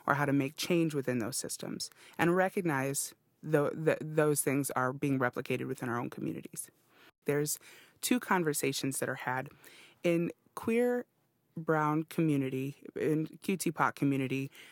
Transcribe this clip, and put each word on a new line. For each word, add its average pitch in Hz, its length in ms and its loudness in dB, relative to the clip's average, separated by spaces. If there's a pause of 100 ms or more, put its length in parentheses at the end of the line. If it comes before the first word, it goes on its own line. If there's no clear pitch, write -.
or - 80 6
how 143 100 2
to 139 80 2
make 139 220 0
change 165 380 2
within 127 260 0
those 107 160 -4
systems, - 540 -8 (280)
and 170 200 4
recognize 160 760 2 (300)
tho-, 147 280 4
th-, 156 300 2
those 151 400 2
things 139 300 0
are 127 220 0
being 139 260 0
replicated 123 480 -2
within 131 220 -6
our 117 100 -2
own 135 100 -4
communities. - 600 -8 (560)
There's 147 340 -2 (420)
two 247 180 2
conversations 147 800 0
that 123 100 -2
are 131 60 -4
had. 131 340 -6 (540)
In 170 280 0 (220)
queer 247 520 0 (520)
brown 156 460 2
community, 139 720 0 (200)
in 156 320 0 (140)
Q 190 160 -2
T 170 140 -4
poc 139 240 0
community, 135 560 -2 (200)